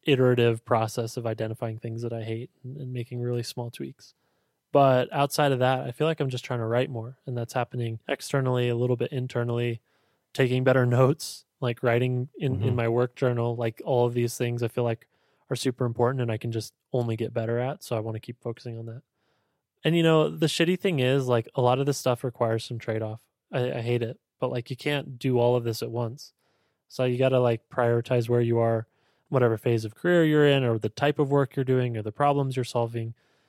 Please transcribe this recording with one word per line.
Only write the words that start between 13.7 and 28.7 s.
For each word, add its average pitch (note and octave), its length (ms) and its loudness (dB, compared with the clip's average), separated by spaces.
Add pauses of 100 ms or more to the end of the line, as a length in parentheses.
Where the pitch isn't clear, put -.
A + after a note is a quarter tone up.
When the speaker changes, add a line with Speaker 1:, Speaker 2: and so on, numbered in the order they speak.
Speaker 1:
all B2 220 2
of A#2+ 80 -2
these A#2+ 240 -2
things A#2+ 240 -4
I A#2+ 60 0
feel B2 160 -4
like A#2 240 -4 (420)
are C#3 60 -4
super B2+ 300 -2
important A#2+ 360 0
and A#2 100 -2
I A2 60 -2
can A#2 140 -6
just A2+ 220 -6 (200)
only A#2 220 -2
get A2+ 180 -6
better A#2 240 -2
at. B2+ 260 -6
So - 120 -6
I A2 60 -2
wanna A2 180 -8
keep A#2 220 -14
focusing A#2 360 -10
on A2+ 100 -12
that. A#2 140 -14 (840)
And, D#3+ 120 2
you E3+ 80 4
know, D#3 260 6
the D#3+ 180 -2
shitty F3 320 0
thing F3 200 0
is, C3 280 2
like, A#2+ 280 2
a C3+ 60 0
lot B2 180 4
of C#3 80 -2
this C#3 100 0
stuff - 260 0
requires A2+ 420 -2
some A#2+ 120 -10
trade-off. A2 440 -6 (300)
I, B2 200 -2
I A#2+ 100 -6
hate A#2 220 0
it, A#2 160 -8 (200)
but, C3 120 -2
like, B2 180 -6
you C3 60 -8
can't C#3 420 -4
do B2+ 220 2
all A#2+ 160 4
of A#2+ 80 -2
this A#2 180 -4
at A#2+ 80 -4
once. A#2 440 -6 (540)
So - 180 -4
you B2 120 0
gotta, C3 220 4
like, A#2+ 300 2
prioritize A#2+ 600 0
where A#2+ 120 2
you A#2 180 2
are, A2+ 280 0 (420)